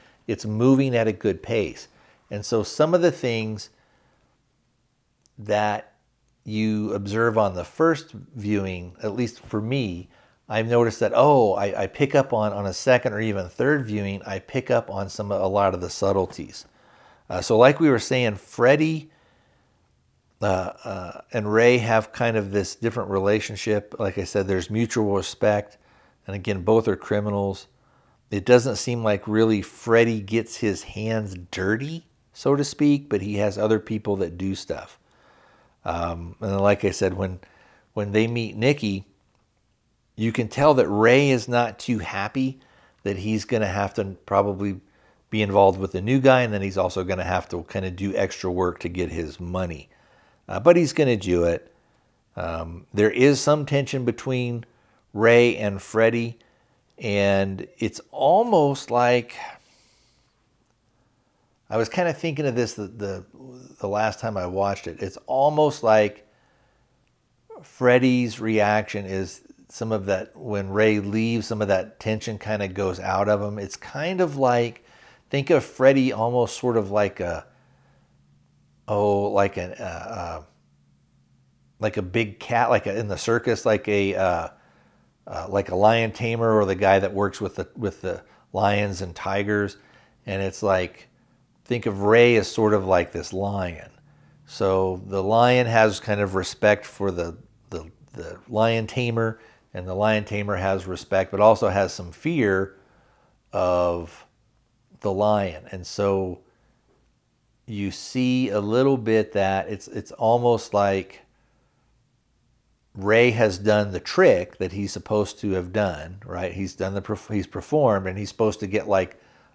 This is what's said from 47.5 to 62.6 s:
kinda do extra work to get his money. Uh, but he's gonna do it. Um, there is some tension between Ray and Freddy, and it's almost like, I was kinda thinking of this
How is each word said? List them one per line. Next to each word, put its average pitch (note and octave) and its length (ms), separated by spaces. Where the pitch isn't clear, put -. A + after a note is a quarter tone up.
kinda F#2+ 260
do F#2+ 240
extra F#2+ 360
work F2+ 280
to F2 100
get E2+ 220
his D#2+ 280
money. F2 500
Uh, - 100
but E3+ 160
he's E3 180
gonna C3 220
do F2+ 280
it. E2+ 280
Um, E2 600
there G#2 160
is C3+ 280
some D3 280
tension C3+ 380
between A#2+ 600
Ray A#2 440
and G2+ 220
Freddy, A#2 600
and G2 680
it's - 320
almost D#3 800
like, A#2+ 460
I G#2+ 80
was A2+ 120
kinda F3 240
thinking D3 320
of B2 100
this A#2+ 180